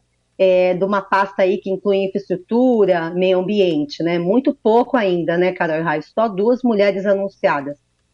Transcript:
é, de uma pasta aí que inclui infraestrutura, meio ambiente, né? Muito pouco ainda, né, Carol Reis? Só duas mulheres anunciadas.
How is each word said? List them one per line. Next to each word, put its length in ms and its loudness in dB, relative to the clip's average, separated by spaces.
é, 300 4
de 100 -4
uma 180 0
pasta 420 0
aí 160 0
que 100 -8
inclui 280 -2
infraestrutura, 1120 0
meio 280 2
ambiente, 640 -2
né? 160 0
Muito 380 0
pouco 420 0
ainda, 400 0
né, 140 2
Carol 320 -2
Reis? 340 -4
Só 100 2
duas 360 -2
mulheres 420 0
anunciadas. 720 -2